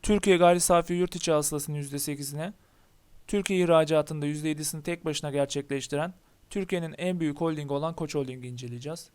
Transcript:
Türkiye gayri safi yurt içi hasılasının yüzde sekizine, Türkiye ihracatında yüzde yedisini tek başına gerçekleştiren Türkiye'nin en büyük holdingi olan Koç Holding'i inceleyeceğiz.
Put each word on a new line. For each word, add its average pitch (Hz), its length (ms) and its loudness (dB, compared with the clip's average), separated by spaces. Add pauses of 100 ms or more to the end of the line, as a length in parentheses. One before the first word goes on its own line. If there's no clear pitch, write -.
Türkiye 202 340 4
gayri 175 240 8
safi 170 320 4
yurt 180 240 0
içi 165 160 0
hasılasının 151 440 0
yüzde 143 220 -6
sekizine, 147 540 -6 (760)
Türkiye 190 380 2
ihracatında 156 640 4
yüzde 151 220 -2
yedisini 151 340 -4
tek 170 220 -6
başına 151 260 -4
gerçekleştiren 143 840 -2 (360)
Türkiye'nin 175 480 -4
en 180 220 -2
büyük 147 200 -2
holdingi 151 320 -2
olan 156 240 -2
Koç 151 180 -6
Holding'i 127 340 -4
inceleyeceğiz. 123 680 -10